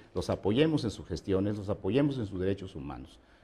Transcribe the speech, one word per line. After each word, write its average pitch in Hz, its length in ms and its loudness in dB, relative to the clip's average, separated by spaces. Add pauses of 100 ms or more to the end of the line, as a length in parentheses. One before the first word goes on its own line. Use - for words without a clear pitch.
(140)
los 90 160 -2
apoyemos 131 540 2
en 107 60 0
sus 80 160 -12
gestiones, 98 520 0
los 101 100 -8
apoyemos 127 480 2
en 113 100 -2
sus 98 140 -6
derechos 95 340 -2
humanos. 67 440 -10 (260)